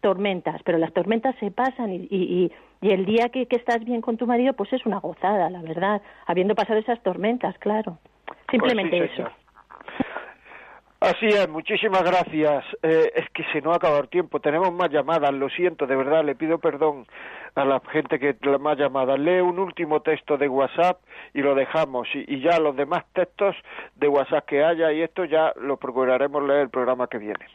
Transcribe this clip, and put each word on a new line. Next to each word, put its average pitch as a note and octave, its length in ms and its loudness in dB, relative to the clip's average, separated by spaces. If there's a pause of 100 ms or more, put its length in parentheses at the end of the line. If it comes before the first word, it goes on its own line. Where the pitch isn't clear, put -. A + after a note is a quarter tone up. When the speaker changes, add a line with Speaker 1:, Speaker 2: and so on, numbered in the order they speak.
Speaker 1:
tormentas, F#3+ 640 0
pero E3+ 120 2
las E3 160 0
tormentas A3+ 460 0
se G3 140 -4
pasan B3 400 -2
y, F3+ 180 -10
y, - 0 -
y, F3+ 420 0 (300)
y G3 80 2
el F#3+ 160 2
día A3+ 240 2
que, B3 160 -4
que B3 100 0
estás A#3 280 0
bien A#3 180 -4
con A3+ 160 -2
tu B3 80 -2
marido, B3 260 2
pues C4 220 -4
es B3+ 100 -2
una G3+ 140 -2
gozada, F3+ 500 0
la F3+ 140 -8
verdad, F3 400 -2 (240)
habiendo F#3 280 2
pasado G#3+ 240 0
esas A#3 240 -2
tormentas, F#3+ 560 -2
claro. G#3 380 -2 (540)
Simplemente G#3+ 480 2
Speaker 2:
Pues D#3+ 140 0
sí, - 100 -8
Speaker 1:
eso. - 60 -8
Speaker 2:
señor. - 140 -20 (1600)
Así G3 220 2
es, G3+ 240 4
muchísimas F#3 520 0
gracias. D#3 640 2 (180)
Eh, D#3+ 320 4
es D#3+ 200 -2
que E3 180 -6
se D3+ 80 -2
nos E3 140 0
ha - 20 2
acabado D#3 240 2
el - 80 -4
tiempo, E3 320 -2
tenemos E3 320 2
más F3 180 0
llamadas, C#3+ 440 2
lo C#3 160 -2
siento, E3+ 360 0
de C3 100 0
verdad, C#3+ 280 2
le C#3+ 100 0
pido D#3+ 220 -2
perdón D3 500 0 (480)
a C#3+ 120 0
la C3+ 160 2 (100)
gente D3+ 260 -2
que C3+ 220 0
la C#3 160 2
más C#3+ 220 0
llamada. C3+ 400 0
Lee F3 240 2
un F3+ 160 0
último D#3+ 420 -2
texto D3+ 380 -2
de C#3+ 100 0
WhatsApp C#3 540 0 (320)
y C#3+ 80 -2
lo C#3 120 4
dejamos, C3+ 600 0
y, C#3 120 -6
y C3+ 140 -6
ya E3 180 4
los D3+ 160 2
demás C#3+ 380 -2
textos F#3+ 420 0 (420)
de D3 120 2
WhatsApp C#3+ 380 2
que C#3+ 180 2
haya E3 280 2
y D#3 100 0
esto E3+ 240 -4
ya D#3 340 2
lo C3+ 160 -2
procuraremos C3 680 0
leer C#3+ 200 2
el B2+ 80 -2
programa B2 360 0
que B2 120 -8
viene. G#2 260 -8 (100)